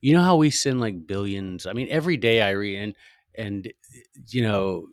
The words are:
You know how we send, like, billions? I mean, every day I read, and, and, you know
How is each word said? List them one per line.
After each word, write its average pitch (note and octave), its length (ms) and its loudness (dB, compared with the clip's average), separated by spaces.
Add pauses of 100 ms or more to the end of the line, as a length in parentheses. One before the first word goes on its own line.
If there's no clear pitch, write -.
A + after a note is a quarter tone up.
You C3 100 4
know E3+ 80 8
how F3+ 160 6
we D#3 140 6
send, C3+ 280 0
like, F#2+ 280 -4
billions? G2 580 -6
I F#2 80 -8
mean, A#2+ 160 -6
every D#3 300 -2
day A2+ 240 4
I G2+ 80 2
read, G2 260 -4
and, G2+ 180 -8 (400)
and, G2+ 380 -8 (560)
you A#2+ 140 -2
know F#2+ 500 -2